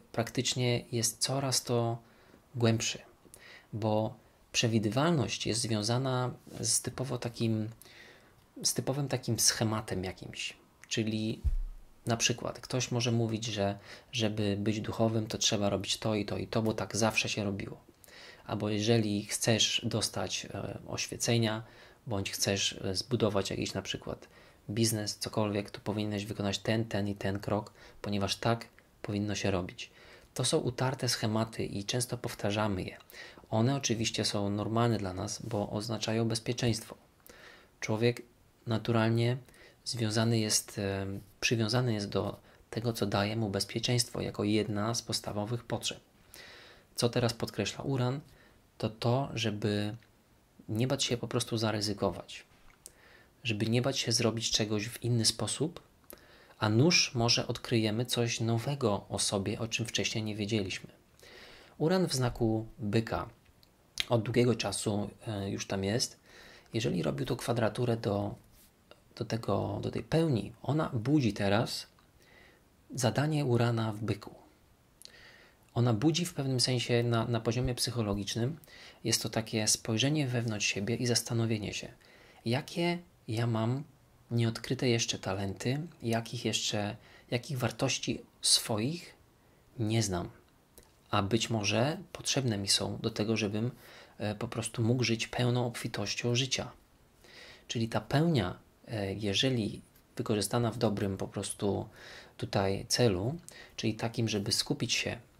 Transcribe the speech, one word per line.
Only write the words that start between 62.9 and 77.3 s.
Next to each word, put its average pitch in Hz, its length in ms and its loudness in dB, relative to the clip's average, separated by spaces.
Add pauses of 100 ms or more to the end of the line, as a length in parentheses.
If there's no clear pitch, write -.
od 113 140 4
długiego 117 320 4
czasu, 104 560 -2 (160)
e, 101 240 -4
już 107 160 -6
tam 98 180 -2
jest. 113 360 0 (540)
Jeżeli 151 280 0
robił 139 240 -2
tą 127 100 -2
kwadraturę 117 600 0
do, 104 380 0 (840)
do 117 80 -6
tego, 101 580 -2
do - 80 -4
tej - 120 -4
pełni, 151 500 2 (100)
ona 156 300 0
budzi 123 400 2
teraz 104 540 2 (1080)
zadanie 143 500 2
Urana 117 480 2
w 110 100 -8
byku. - 320 -4 (1400)
Ona 120 180 4
budzi 156 320 2
w - 100 -6
pewnym 135 260 0
sensie 120 420 2
na, 117 220 2
na 117 160 0